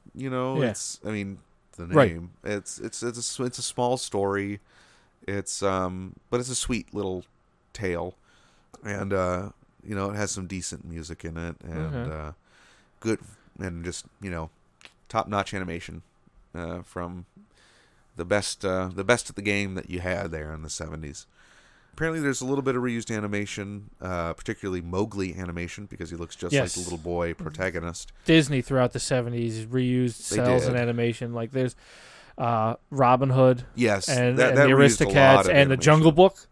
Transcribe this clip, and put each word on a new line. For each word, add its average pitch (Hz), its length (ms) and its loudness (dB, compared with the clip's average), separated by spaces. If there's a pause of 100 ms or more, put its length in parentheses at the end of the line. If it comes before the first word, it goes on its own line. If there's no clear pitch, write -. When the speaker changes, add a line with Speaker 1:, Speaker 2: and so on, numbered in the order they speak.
(160)
Speaker 1:
You 131 140 -8
know, 131 320 -2
Speaker 2:
Yeah. 120 80 2
Speaker 1:
it's, - 360 -8
I 107 60 -6
mean, 98 280 -6 (360)
the 85 120 -12
Speaker 2:
Right. 107 260 4
Speaker 1:
name. 85 160 -12 (160)
It's, - 340 -8
it's, - 240 -10
it's 117 140 -6
a - 20 -12
s-, - 220 -8
it's 123 180 -4
a - 40 -10
small 123 340 -2
story. 101 640 -2 (640)
It's, 98 340 -6
um, 92 520 -2 (160)
but 123 100 -2
it's 123 100 -6
a 123 60 -6
sweet - 380 -4
little 92 320 -6 (480)
tale, 90 420 -6 (680)
and, 101 260 -6
uh, 92 380 -2 (360)
you 104 100 -8
know, 98 160 -4
it 104 40 -6
has 104 160 -4
some 92 160 -8
decent 90 380 -10
music 82 400 -12
in 82 100 -10
it, 82 260 -8
and 80 320 -8
Speaker 2:
Okay. 78 220 -8
Speaker 1:
uh, 76 160 -10 (720)
good, 110 180 -2 (400)
and 85 260 -8
just, 87 200 -10 (140)
you 98 120 -10
know, 80 180 -8 (600)
top-notch 104 440 -2
animation, 85 480 -8 (540)
uh, 85 260 -8
from 87 440 -10 (920)
the 85 100 -8
best, 101 400 -2
uh, 92 280 -2
the 95 100 -6
best 117 260 0
at - 60 -18
the 101 60 -10
game 101 340 -2
that - 140 -10
you 87 100 -6
had 90 320 -4
there 78 220 -8
in 78 100 -10
the 78 60 -12
seventies. 78 560 -12 (680)
Apparently, 160 260 -4
there's 139 220 -2
a 127 40 -6
little 139 180 -2
bit 131 120 0
of 123 60 -2
reused 117 340 -4
animation, 101 760 -6 (100)
uh, 87 320 -4
particularly 95 480 -6
Mowgli 95 540 -4
animation, 87 500 -8
because 90 240 -12
he 85 60 -10
looks 85 200 -12
just 87 180 -8
like 123 180 0
the - 80 -6
Speaker 2:
Yes. 87 60 -8
Speaker 1:
little 85 120 -6
boy 85 380 -4
protagonist. 82 760 -6 (140)
Speaker 2:
Disney 147 360 4
throughout 127 320 0
the 120 60 -6
seventies 117 680 -4
reused 123 640 0
Speaker 1:
They 104 80 -2
Speaker 2:
cells 123 280 2
and 123 100 0
Speaker 1:
did. 123 60 0
Speaker 2:
animation. 117 520 -2
Like, 117 180 -6
there's, 131 240 -2 (640)
uh, 117 360 0 (140)
Robin 131 400 6
Hood 127 360 6 (100)
Speaker 1:
Yes, 107 340 2
Speaker 2:
and, 123 300 4
Speaker 1:
that, 127 100 6
Speaker 2:
and 123 80 4
Speaker 1:
that 139 100 10
Speaker 2:
the 131 60 8
Speaker 1:
reused 139 280 8
a 156 40 6
lot - 80 2
Speaker 2:
Aristocats 135 280 10
Speaker 1:
of - 80 2
Speaker 2:
and 175 60 4
the 139 40 10
Speaker 1:
animation. 135 220 6
Speaker 2:
Jungle 156 300 8
Book. 180 400 6